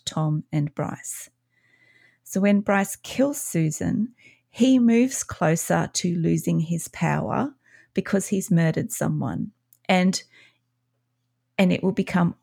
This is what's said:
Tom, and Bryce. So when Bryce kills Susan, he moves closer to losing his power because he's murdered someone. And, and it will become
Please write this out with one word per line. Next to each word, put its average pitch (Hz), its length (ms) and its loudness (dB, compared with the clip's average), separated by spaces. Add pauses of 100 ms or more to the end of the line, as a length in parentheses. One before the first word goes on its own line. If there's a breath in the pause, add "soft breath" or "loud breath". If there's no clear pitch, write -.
Tom, 156 460 -2
and 147 220 -2
Bryce. - 560 -10 (960 soft breath)
So - 180 -6
when 202 200 4
Bryce 196 340 0
kills - 460 -2
Susan, 170 720 -2 (380 soft breath)
he 262 260 4
moves 240 460 4
closer 165 680 0
to 175 220 -2
losing 165 440 0
his 165 280 -4
power 160 680 -2 (400 soft breath)
because 190 320 -2
he's 190 240 -2
murdered 165 400 2
someone. 156 580 -4 (380)
And, 185 340 2 (1400 soft breath)
and 180 160 4
it - 80 -2
will 190 100 0
become 180 520 0